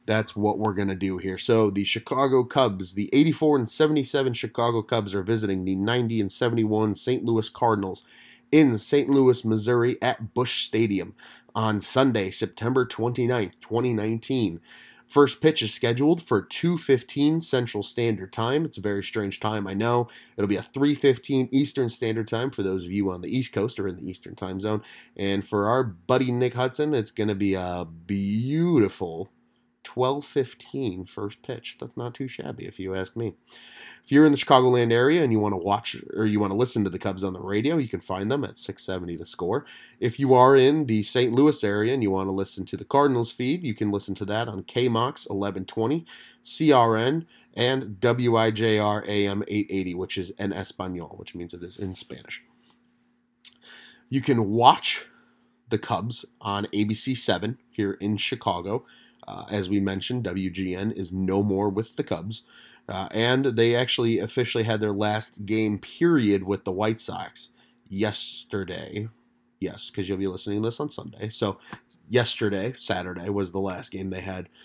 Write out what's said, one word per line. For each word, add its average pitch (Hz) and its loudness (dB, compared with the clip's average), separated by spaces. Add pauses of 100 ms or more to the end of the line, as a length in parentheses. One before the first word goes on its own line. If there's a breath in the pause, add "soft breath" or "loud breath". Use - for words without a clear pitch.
That's 110 0
what 104 0
we're 107 0
gonna 98 0
do 92 -4
here. 92 -6
So 110 4
the 98 0
Chicago 131 2
Cubs, 104 0
the 104 -4
eighty-four 151 4
and 120 0
seventy-seven 143 2
Chicago 117 0
Cubs 104 -2
are 98 -2
visiting 98 0
the 95 -2
ninety 113 0
and 98 -2
seventy-one 107 0
Saint 123 -4
Louis 113 0
Cardinals 101 0 (460 loud breath)
in 143 6
Saint 143 0
Louis, 131 4
Missouri 117 0
at 117 -4
Busch - -2
Stadium 98 0 (400 loud breath)
on 107 0
Sunday, 110 2
September 123 -2
twenty-ninth, 120 -2
twenty 120 0
nineteen. 110 -2 (460 loud breath)
First 143 4
pitch 156 4
is 107 -2
scheduled 139 2
for 101 2
two 170 -2
fifteen 143 2
Central 120 -2
Standard 107 -2
Time. 127 0
It's - -8
a 98 -12
very 101 -2
strange 101 -4
time, 107 -2
I 95 -6
know. 120 2 (280 loud breath)
It'll 101 0
be 98 0
a - -4
three 143 0
fifteen 131 2
Eastern 135 0
Standard 110 -4
Time 117 -2
for 110 -4
those 95 -2
of 90 -10
you 98 0
on 90 -8
the 90 -6
East 127 -2
Coast 107 -4
or 101 -4
in 90 -8
the 85 -12
Eastern - -14
Time 95 -8
Zone. 107 -2 (340 loud breath)
And 98 -2
for 104 0
our 127 4
buddy 123 0
Nick 123 0
Hudson, 127 0
it's 110 -2
gonna 107 -2
be 98 0
a 90 -4 (200)
beautiful 101 0 (540)
twelve 135 -2
fifteen 123 -6
first 104 -12
pitch. - -12
That's 123 -16
not 120 -8
too 131 -8
shabby, 123 -12
if - -16
you 95 -6
ask 95 -6
me. 113 -6 (680 loud breath)
If - -10
you're 147 10
in 147 6
the 139 2
Chicagoland 123 6
area 139 4
and 123 2
you 107 4
wanna 101 0
watch 101 -2 (180)
or 110 2
you 104 2
wanna 98 0
listen 120 0
to 92 -2
the 87 -6
Cubs 95 -4
on 95 -2
the 90 -10
radio, 110 0
you 127 -2
can 90 -6
find 98 -4
them 139 0
at - -10
six - -10
seventy 87 -6
The 78 -12
Score. 95 -6 (340 loud breath)
If 120 -2
you 131 4
are 127 8
in 139 6
the 110 2
Saint 123 0
Louis 143 4
area 104 0
and 131 0
you 101 2
wanna 95 0
listen 95 -4
to - -8
the 85 -10
Cardinals 135 2
feed, 151 -2
you 135 -4
can 104 -2
listen 101 -2
to 101 -6
that 107 -2
on 95 -8
K 123 0
mox 120 0
eleven 98 -4
twenty, 135 -2 (380 loud breath)
C - 2
R 120 6
N, 139 0 (280 soft breath)
and 123 0
W 120 2
I 110 4
J 107 2
R 104 0
A 101 2
M 101 -2
eight 104 -2
eighty, 92 -4
which 92 -6
is 92 -8
en 101 -4
Espanol, 90 -8
which - -16
means 87 -12
it 87 -16
is 90 -16
in 95 -8
Spanish. - -16 (1700 loud breath)
You 135 0
can 117 2
watch - 4 (640 soft breath)
the 110 2
Cubs 110 -4 (160)
on 101 -2
A 104 2
B 107 0
C 131 -4
seven 107 -2 (140)
here 101 -2
in 104 -2
Chicago. 98 -4 (420 loud breath)
Uh, 92 -12
as 98 -2
we 101 0
mentioned, 98 -4
W 92 -4
G 92 -6
N 101 -4
is 92 -8
no 95 0
more 101 0
with 104 -4
the 143 -2
Cubs. 95 -8 (440 loud breath)
Uh, 95 -6
and 123 2
they 117 4
actually 117 2
officially 113 -2
had 110 0
their 104 0
last 107 -2
game 107 0
period 113 2
with 95 -2
the 98 -4
White 107 -2
Sox - -12 (360 soft breath)
yesterday. 101 -6 (500)
Yes, - -10
'cause 95 -6
you'll 98 -2
be 98 -2
listening 101 -4
to 110 -2
this 117 -6
on 147 -6
Sunday. 107 -12
So 104 -4 (500 loud breath)
yesterday, 110 0
Saturday, 90 -6
was 101 -2
the 95 -6
last 95 -6
game 95 -8
they 92 -8
had 92 -10 (160 soft breath)